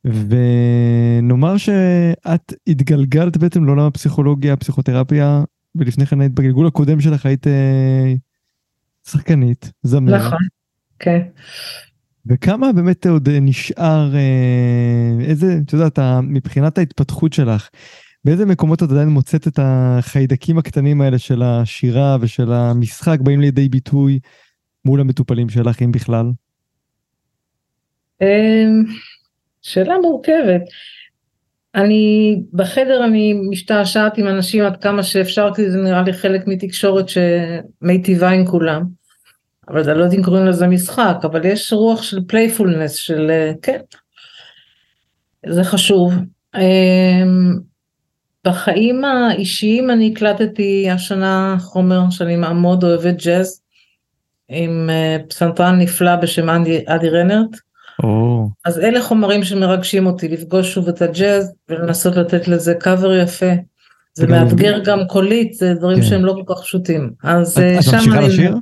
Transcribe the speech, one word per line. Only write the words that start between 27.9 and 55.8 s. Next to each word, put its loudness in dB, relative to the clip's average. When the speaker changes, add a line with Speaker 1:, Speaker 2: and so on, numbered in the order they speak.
Speaker 2:
אמ, 4
שאלה -2
מורכבת. 0
אני, 2
בחדר 0
אני 2
משתעשעת -2
עם 0
אנשים -2
עד -4
כמה -2
שאפשר, -2
כי -2
זה -2
נראה 0
לי 0
חלק -4
מתקשורת -2
שמיטיבה 0
עם 2
כולם. -2
אבל -2
זה, 0
לא 2
יודעת 2
אם 0
קוראים 2
לזה 2
משחק, 0
אבל -4
יש -2
רוח 0
של -8
פלייפולנס, 0
של, -4
אה, -2
כן, -4
זה 0
חשוב. 2
אמ, 2
בחיים 0
האישיים 0
אני 2
הקלטתי -2
השנה -2
חומר 0
שאני -2
מאוד 0
אוהבת, 2
ג'אז, -2
עם, -4
אה, -2
פסנתרן 0
נפלא 2